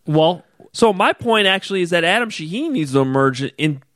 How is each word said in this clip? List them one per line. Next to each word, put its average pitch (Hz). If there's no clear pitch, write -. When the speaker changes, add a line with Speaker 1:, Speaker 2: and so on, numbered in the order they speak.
Speaker 1:
Well, 160
Speaker 2:
So 226
my 202
point 220
actually 190
is 175
that 170
Adam 220
Shaheen 214
needs 151
to 139
emerge 135
in 143